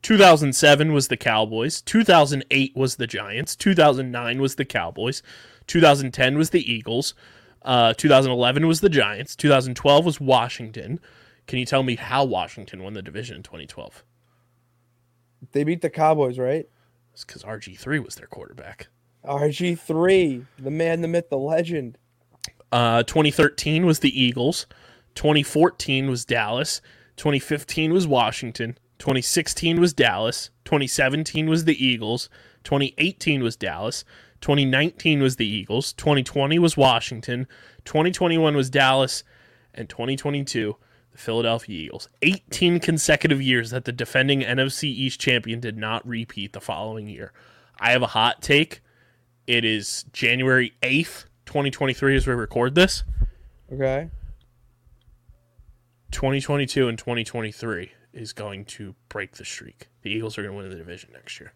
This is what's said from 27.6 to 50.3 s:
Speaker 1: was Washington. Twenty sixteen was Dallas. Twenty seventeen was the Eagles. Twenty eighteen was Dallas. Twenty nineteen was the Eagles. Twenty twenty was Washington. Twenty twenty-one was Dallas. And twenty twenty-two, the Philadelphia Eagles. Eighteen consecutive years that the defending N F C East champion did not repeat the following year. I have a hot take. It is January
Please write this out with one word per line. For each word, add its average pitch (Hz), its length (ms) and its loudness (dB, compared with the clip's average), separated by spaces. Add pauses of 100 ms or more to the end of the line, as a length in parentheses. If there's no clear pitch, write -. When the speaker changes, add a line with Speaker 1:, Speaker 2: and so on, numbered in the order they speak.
Speaker 1:
was 185 120 2
Washington. 120 680 -2 (220)
Twenty 131 240 0
sixteen 165 580 0
was 170 140 4
Dallas. 110 560 0 (160)
Twenty 143 200 0
seventeen 151 640 0
was 160 160 2
the 156 180 2
Eagles. 120 460 -2 (360)
Twenty 143 340 -2
eighteen 151 440 -2
was 117 140 -2
Dallas. 95 480 -8 (360)
Twenty 143 260 2
nineteen 143 560 0
was 131 140 0
the 113 100 -2
Eagles. 107 480 -4
Twenty 143 280 0
twenty 143 360 -2
was 170 180 2
Washington. 123 720 0 (400)
Twenty 160 240 2
twenty-one 165 460 0
was 131 120 0
Dallas. 131 560 2 (480)
And 117 160 -14
twenty 127 280 -6
twenty-two, 135 600 -6 (360)
the - 60 -20
Philadelphia 113 680 -4
Eagles. - 240 -16 (100)
Eighteen 180 580 0
consecutive 156 640 0
years 123 300 0
that 123 160 -8
the 120 60 -6
defending 131 520 0
N 123 140 -2
F 135 140 -2
C 151 180 -6
East 131 280 -6
champion 117 420 -2
did 110 180 -10
not 107 280 -6
repeat 113 460 -10
the 98 80 -14
following 107 480 -10
year. 95 240 -16 (480)
I 117 120 4
have 123 100 4
a 117 60 -2
hot 113 340 0
take. 147 400 0 (640)
It 117 180 0
is 110 480 -4
January 127 600 2 (100)